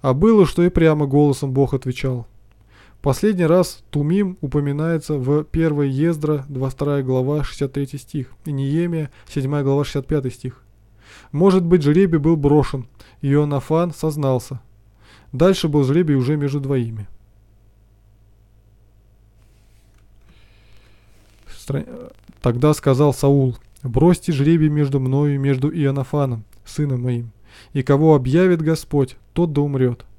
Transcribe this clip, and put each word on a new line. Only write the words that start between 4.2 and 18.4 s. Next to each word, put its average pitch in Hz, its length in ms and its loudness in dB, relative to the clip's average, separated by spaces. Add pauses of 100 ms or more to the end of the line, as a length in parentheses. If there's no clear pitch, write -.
упоминается 151 760 -2
в 143 280 0
первой 151 460 0
Ездра, 151 600 -2
двадцать 131 260 -6
вторая 143 280 -2
глава, 131 400 -2
шестьдесят - 300 -6
третий 143 240 -6
стих, 135 300 -10 (180)
и 156 60 -8
Неемия, 151 580 -4 (180)
седьмая 143 360 -4
глава, 139 200 0
шестьдесят 139 240 -6
пятый 135 220 -2
стих. - 340 -14 (680)
Может 185 320 4
быть, 170 180 4
жребий 160 380 2
был 160 180 2
брошен, 139 500 0 (340)
и 139 120 0
Ионафан 151 580 0
сознался. 139 720 -4 (680)
Дальше 175 360 2
был 147 160 2
жребий 147 320 2
уже 135 220 0
между 143 220 -4
двоими. 117 480 -6 (4000)